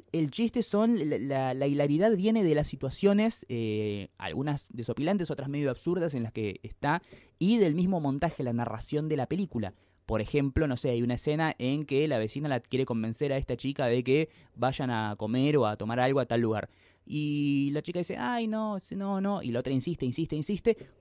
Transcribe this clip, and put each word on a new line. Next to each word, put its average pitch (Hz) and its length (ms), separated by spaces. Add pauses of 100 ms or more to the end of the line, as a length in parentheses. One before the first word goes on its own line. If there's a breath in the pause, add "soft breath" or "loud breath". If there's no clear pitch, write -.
(120)
el 156 180
chiste 226 320
son, 208 480
la, 143 80
la, 131 380
la 135 120
hilaridad 147 480
viene 214 280
de 160 100
las 147 140
situaciones, 202 840
eh, 107 600 (100)
algunas 135 520
desopilantes, 151 600
otras 139 180
medio 143 220
absurdas 170 420
en 123 80
las 110 120
que 107 280
está, 147 400 (380 loud breath)
y 208 180
del 180 160
mismo 180 280
montaje, 143 420
la 120 100
narración 120 560
de 151 80
la 127 100
película. 117 460 (320 soft breath)
Por 110 160
ejemplo, 143 460
no 127 100
sé, 139 140
hay 120 100
una 120 140
escena 151 420
en 139 280
que 143 220
la 131 120
vecina 135 300
la 127 100
quiere 131 260
convencer 113 480
a 135 40
esta 131 200
chica 135 300
de 120 160
que 143 260 (240 soft breath)
vayan 127 380
a 107 260
comer 131 400
o 120 80
a 107 120
tomar 113 220
algo 135 200
a 123 80
tal 117 140
lugar. 107 280 (380 soft breath)
Y 143 680
la 151 80
chica 175 180
dice, 175 200
"Ay, 240 280
no, 214 320
sí, - 160
no, 196 260
no." 196 200
Y 123 100
la 117 100
otra 135 120
insiste, 135 320
insiste, 151 300
insiste. 208 420 (240 loud breath)